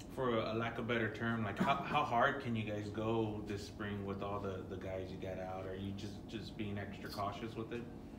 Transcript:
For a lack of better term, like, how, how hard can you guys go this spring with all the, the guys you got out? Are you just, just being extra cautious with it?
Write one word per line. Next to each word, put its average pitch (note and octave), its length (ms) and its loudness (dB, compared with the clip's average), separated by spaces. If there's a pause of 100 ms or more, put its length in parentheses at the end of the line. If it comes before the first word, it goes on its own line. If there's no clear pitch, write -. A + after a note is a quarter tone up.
(140)
For B2 240 4
a A2 160 2
lack A2+ 240 0
of A#2 80 0
better A2 260 2
term, A#2 320 2
like, G2 140 0
how, - 180 6
how - 260 4
hard B2 400 6
can A#2 140 0
you A2 60 2
guys G#2 280 -2
go A2 560 2
this G2+ 200 -2
spring G2+ 400 -4
with G2 160 -2
all G2+ 180 0
the, F#2+ 300 -2
the F#2+ 60 -4
guys F#2 340 -4
you F#2 80 -6
got F#2 200 -4
out? F#2+ 280 -4
Are F#2+ 80 -4
you G2 180 -2
just, G2+ 360 -6
just G#2+ 280 -6
being G2+ 220 -2
extra G2 320 -6
cautious G#2 440 -2
with A2+ 180 -4
it? A#2 100 -2 (360)